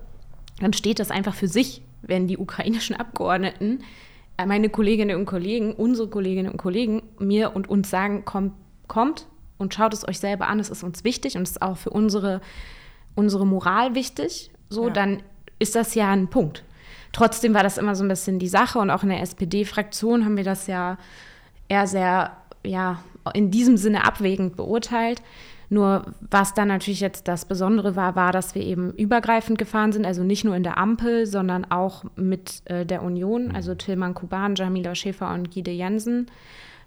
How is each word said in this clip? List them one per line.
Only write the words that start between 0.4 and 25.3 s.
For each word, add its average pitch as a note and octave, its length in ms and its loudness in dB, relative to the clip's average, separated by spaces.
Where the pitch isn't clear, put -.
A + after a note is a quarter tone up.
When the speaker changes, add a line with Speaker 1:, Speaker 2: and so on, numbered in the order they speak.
Speaker 1:
dann G3 120 4
steht - 260 0
das G#3+ 120 -2
einfach G3 240 -2
für G3 140 0
sich, B3+ 340 0
wenn F#3 260 0
die F#3 100 -2
ukrainischen G3+ 580 -2
Abgeordneten, G3 840 -2
äh, F#3 100 -2
meine G#3 220 4
Kolleginnen G#3 480 2
und F#3+ 100 -2
Kollegen, G#3 480 -2
unsere A3+ 340 0
Kolleginnen F#3+ 420 -2
und - 60 -6
Kollegen G#3+ 460 0
mir G3+ 360 2
und F#3+ 140 -4
uns G3 200 2
sagen, G3+ 360 -2
"Komm, G3 280 -2
kommt C4 380 0
und G3 160 -4
schaut A3 200 2
es - 140 -8
euch F3+ 100 -4
selber G3+ 300 -2
an, G3+ 100 0
es G3+ 120 -4
ist - 120 -12
uns F3 220 -8
wichtig B3+ 320 -2
und F3+ 60 -2
es F#3 100 -4
ist - 100 -8
auch F#3 140 -2
für - 140 -8
unsere, G3+ 500 0
unsere G3+ 320 4
Moral F#3+ 480 2
wichtig", C#4+ 560 -6
so, A#3 180 -2
Speaker 2:
Ja. A3+ 40 -2
Speaker 1:
dann G3+ 300 0
ist A3 160 0
das A3+ 180 0
ja G#3 160 2
ein F#3+ 180 4
Punkt. - 360 0
Trotzdem A3+ 420 4
war G3+ 80 6
das G3 160 2
immer G#3 160 0
so F#3+ 80 -2
ein G3+ 60 2
bisschen F#3+ 320 0
die F3+ 80 -2
Sache G#3 320 2
und G3 100 4
auch E3+ 140 2
in G3+ 60 4
der F#3 100 0
S-P-D-Fraktion G3+ 1040 0
haben G#3+ 120 2
wir G3 80 0
das F#3+ 220 -2
ja F3+ 300 -2
eher G3+ 180 4
sehr, F#3 500 0
ja, F#3 360 -2
in G3+ 160 4
diesem A#3+ 260 6
Sinne G#3 280 4
abwägend F#3+ 520 0
beurteilt. A#3 640 -2